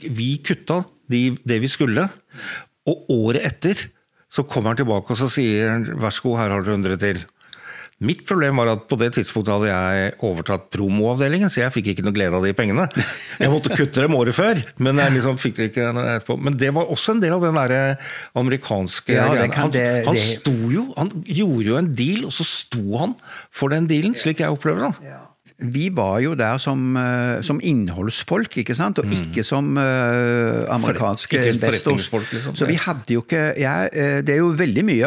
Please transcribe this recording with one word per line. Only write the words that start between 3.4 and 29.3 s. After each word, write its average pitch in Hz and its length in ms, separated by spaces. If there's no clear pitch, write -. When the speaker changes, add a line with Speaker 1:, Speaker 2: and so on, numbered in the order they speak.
Speaker 1:
etter 180 320
så - 160
kommer 110 240
han 117 60
tilbake 113 340
og 113 60
så 131 120
sier 110 400
han, 113 160
«Vær 123 240
så - 140
god, 120 160
her 107 100
har 98 140
du 98 80
hundre 95 260
til.» 95 220
Mitt 127 240
problem 147 300
var 117 160
at 110 160
på 131 100
det 120 160
tidspunktet 107 400
hadde 104 160
jeg 95 440
overtatt 95 480
promoavdelingen, 123 800
så - 160
jeg 117 80
fikk 101 160
ikke 92 160
noe 101 80
glede 95 180
av 92 140
de 98 60
pengene. 117 340
Jeg - 140
måtte 151 240
kutte 139 260
dem 151 140
året 120 180
før, 190 300
men 131 180
jeg 139 220
liksom 127 180
fikk 127 200
det 110 120
ikke 120 240
noe 120 220
etterpå. 120 260
Men 139 160
det 135 160
var 165 160
også 170 220
en 226 80
del 170 140
av 180 80
den 165 180
der 135 380
amerikanske 123 720
Speaker 2:
Ja, 117 160
det 147 80
Speaker 1:
greia. 120 140
Speaker 2:
kan 143 160
Speaker 1:
Han, 147 40
Speaker 2:
det, 123 340
Speaker 1:
han 123 100
Speaker 2:
det 107 80
Speaker 1:
sto 113 320
jo, 247 260
han 113 120
gjorde 151 400
jo 113 100
en 165 160
deal, 160 320
og 147 60
så - 160
sto 104 500
han 196 180
for 139 180
den 160 220
dealen, 175 240
slik 156 240
jeg 156 100
opplever 160 400
det. 147 220
Speaker 2:
Ja. 135 140
Vi 135 320
var 107 320
jo 156 160
der 113 160
som, 131 400
eh, 123 480
som 147 160
innholdsfolk, 113 920
ikke - 100
sant? 180 260
Og 143 40
Speaker 1:
Mm. 104 80
Speaker 2:
ikke 87 320